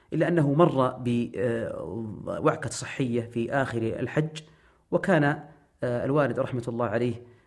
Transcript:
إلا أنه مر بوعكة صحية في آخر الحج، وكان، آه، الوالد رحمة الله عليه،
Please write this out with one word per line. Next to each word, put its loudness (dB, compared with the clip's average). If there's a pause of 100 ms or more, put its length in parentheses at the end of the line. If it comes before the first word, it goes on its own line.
(140)
إلا 2
أنه 4
مر 4
بوعكة -2
صحية -4
في -2
آخر 0
الحج، -2 (500)
وكان، 4 (600)
آه، 0
الوالد 2
رحمة -2
الله -2
عليه، 0 (240)